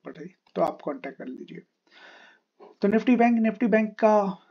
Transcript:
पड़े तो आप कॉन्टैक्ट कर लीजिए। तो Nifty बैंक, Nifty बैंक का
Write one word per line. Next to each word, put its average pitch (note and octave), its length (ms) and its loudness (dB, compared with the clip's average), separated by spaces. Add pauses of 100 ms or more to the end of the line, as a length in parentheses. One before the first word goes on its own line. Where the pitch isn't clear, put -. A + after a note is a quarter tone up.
पड़े D3 240 -16 (280)
तो F3+ 60 0
आप - 220 -4
कॉन्टैक्ट - 340 -10
कर - 80 -14
लीजिए। E3 340 -16 (1200)
तो G3+ 60 4
Nifty A3+ 300 2
बैंक, A#3 240 4
Nifty A3 280 0
बैंक A3 240 0
का G#3 440 2 (120)